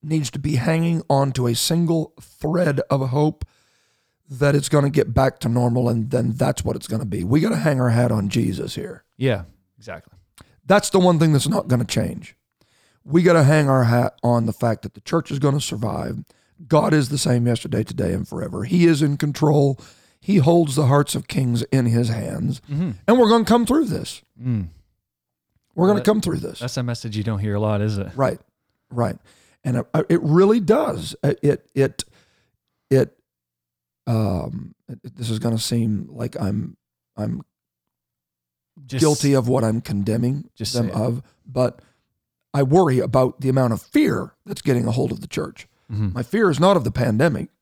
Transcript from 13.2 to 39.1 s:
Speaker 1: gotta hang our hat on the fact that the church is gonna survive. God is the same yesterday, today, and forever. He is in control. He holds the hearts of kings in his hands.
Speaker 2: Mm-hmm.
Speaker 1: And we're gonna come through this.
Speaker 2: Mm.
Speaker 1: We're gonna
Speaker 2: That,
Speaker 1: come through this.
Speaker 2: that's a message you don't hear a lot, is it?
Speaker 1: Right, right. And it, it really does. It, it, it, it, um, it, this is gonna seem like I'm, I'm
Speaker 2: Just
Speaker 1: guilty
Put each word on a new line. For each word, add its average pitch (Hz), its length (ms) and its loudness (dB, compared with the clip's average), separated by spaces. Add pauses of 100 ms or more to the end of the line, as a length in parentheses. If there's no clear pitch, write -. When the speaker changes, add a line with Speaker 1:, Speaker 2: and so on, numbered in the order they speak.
Speaker 1:
gotta 170 220 6
hang 147 240 4
our 131 160 4
hat 117 400 2
on 120 220 2
the 110 60 -2
fact 113 300 -2
that - 120 -12
the - 60 -20
church - 300 -4
is 147 80 -6
gonna 139 220 0
survive. - 640 -6 (420)
God 156 260 2
is 147 160 2
the 143 100 -4
same 123 280 2
yesterday, 117 380 -2
today, 90 280 -4
and 92 140 -4
forever. - 380 -8
He 175 220 2
is 160 140 4
in 147 160 0
control. 143 640 2 (400)
He 196 200 0
holds 156 360 4
the 147 120 2
hearts 143 280 2
of - 140 -6
kings 120 420 -2
in 131 160 2
his 117 220 2
hands. - 600 -4
Speaker 2:
Mm-hmm. 151 220 -4 (160)
Speaker 1:
And 226 100 4
we're 240 120 4
gonna 226 160 4
come 233 200 4
through 285 200 2
this. - 380 -8 (200)
Speaker 2:
Mm. 110 280 -2 (1040)
Speaker 1:
We're 180 100 2
gonna 208 140 2
Speaker 2:
That, - 60 -8
Speaker 1:
come 214 140 2
through - 180 -4
this. - 220 -10
Speaker 2:
that's 120 160 -6
a 127 60 -4
message 117 340 -6
you 107 60 -2
don't 104 160 -2
hear 101 160 -2
a 101 60 -2
lot, 107 200 0
is 107 180 -2
it? 98 180 -6
Speaker 1:
Right, 123 240 -2 (500)
right. 120 260 -4 (460)
And 123 160 -2
it, - 80 -4 (220)
it 170 140 2
really 190 380 4
does. 208 600 0
It, - 200 0
it, - 320 0
it, 135 300 0 (840)
it, - 280 0 (880)
um, 101 680 -4 (140)
it, - 280 -18
this 117 140 -8
is 110 80 -4
gonna 113 200 -2
seem 113 520 -2
like - 300 -10
I'm, 98 360 -6 (400)
I'm 110 260 -6 (1400)
Speaker 2:
Just 123 140 -6
Speaker 1:
guilty 147 340 2